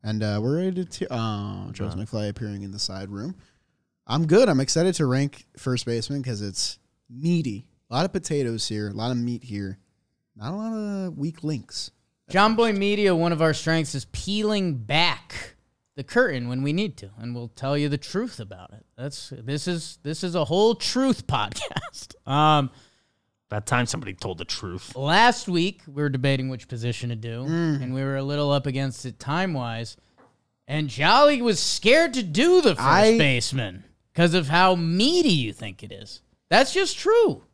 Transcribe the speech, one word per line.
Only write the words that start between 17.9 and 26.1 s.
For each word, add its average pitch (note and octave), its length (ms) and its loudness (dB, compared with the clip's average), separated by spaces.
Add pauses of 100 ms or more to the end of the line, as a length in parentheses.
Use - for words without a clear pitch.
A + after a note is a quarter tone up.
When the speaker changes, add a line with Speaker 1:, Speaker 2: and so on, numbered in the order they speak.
Speaker 2:
truth G#3+ 420 -6
about F#2+ 320 -16
it. G#2+ 140 -20 (100)
That's, C3+ 380 -12 (100)
this C#3 240 -4
is, E3+ 360 -6
this D#3+ 200 -6
is F3 120 -4
a D#3 100 2
whole G#3 300 4
truth C4 520 0
<laughs> - 0 -
podcast. - 840 -4 (180)
Um, D3 380 6 (800)
Speaker 3:
About G#2+ 160 -6
time B2 220 2
somebody G2 260 -8
told F#2 240 -8
the F2 80 -10
truth. - 500 -10
Speaker 2:
last F#3+ 540 4
week, F3 380 -2
we D3 160 -4
were C#3+ 60 2
debating C3 400 0